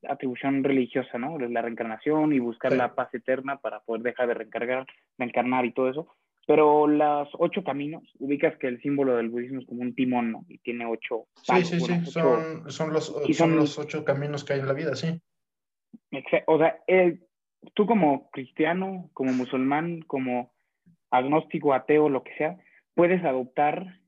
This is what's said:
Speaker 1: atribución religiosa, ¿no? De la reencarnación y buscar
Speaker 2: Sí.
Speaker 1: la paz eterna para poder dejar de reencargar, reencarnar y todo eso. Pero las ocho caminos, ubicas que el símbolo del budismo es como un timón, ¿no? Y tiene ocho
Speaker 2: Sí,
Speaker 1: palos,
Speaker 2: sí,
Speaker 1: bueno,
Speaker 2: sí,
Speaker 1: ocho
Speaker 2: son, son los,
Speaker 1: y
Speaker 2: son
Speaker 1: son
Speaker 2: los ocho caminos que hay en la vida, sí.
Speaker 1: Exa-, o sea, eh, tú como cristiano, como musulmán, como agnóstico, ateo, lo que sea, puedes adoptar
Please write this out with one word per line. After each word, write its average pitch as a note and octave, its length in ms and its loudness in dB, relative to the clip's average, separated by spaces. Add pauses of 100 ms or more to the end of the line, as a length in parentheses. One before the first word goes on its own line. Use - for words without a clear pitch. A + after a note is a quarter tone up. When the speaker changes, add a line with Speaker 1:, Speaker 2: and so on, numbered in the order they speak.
Speaker 1:
atribución C3+ 560 -2
religiosa, C3 560 0
¿no? C#3+ 180 -4
De B2+ 120 -4
la A#2 120 -2
reencarnación A#2+ 720 0
y C3+ 60 4
buscar A#2+ 320 -2
Speaker 2:
Sí. C3 60 2
Speaker 1:
la B2 180 0
paz B2+ 180 -4
eterna C3 440 -4
para G#2+ 240 -8
poder A2+ 200 -6
dejar A#2+ 260 -2
de A#2+ 60 2
reencargar, A#2 540 -4 (300)
reencarnar B2 480 0
y A#2 80 -2
todo C3 160 0
eso. D3 260 -10 (320)
Pero D3+ 400 6
las D3 400 2 (100)
ocho F3 260 0
caminos, D3 400 -6 (140)
ubicas C#3+ 400 0
que C#3+ 100 -4
el B2 140 -6
símbolo C#3 360 0
del A#2 120 -2
budismo B2 300 -6
es B2 80 -16
como A#2+ 140 -10
un B2 120 -6
timón, B2 380 0
¿no? - 180 -12
Y - 80 -20
tiene A#2+ 300 -8
ocho A2+ 480 -6
Speaker 2:
Sí, - 180 -2
Speaker 1:
palos, F3 160 4
Speaker 2:
sí, E3+ 100 -2
Speaker 1:
bueno, E3+ 160 -2 (100)
Speaker 2:
sí, - 40 -10
Speaker 1:
ocho - 20 -14
Speaker 2:
son, B2 600 0
son D#3 220 -4
los, D#3 220 -2 (120)
Speaker 1:
y D#3 60 2
Speaker 2:
son E3 160 4
Speaker 1:
son D#3+ 80 4
Speaker 2:
los D3 200 2
ocho D3+ 260 -8
caminos C#3+ 400 -2
que C#3+ 100 -4
hay C#3 80 0
en C3+ 60 -4
la C#3 60 0
vida, C#3+ 220 -4
sí. E3 260 -4 (880)
Speaker 1:
Exa-, - 360 -2
o D#3+ 100 6
sea, D#3 300 4
eh, F3+ 320 4 (560)
tú G#3 100 4
como F3 460 2
cristiano, F3 840 -4
como C3 200 -2
musulmán, C#3 680 -2
como B2+ 500 -4 (600)
agnóstico, C#3+ 640 0
ateo, D3+ 340 4
lo C3 140 -2
que - 140 -18
sea, E3 200 -4 (380)
puedes F3 280 4
adoptar D3+ 840 -2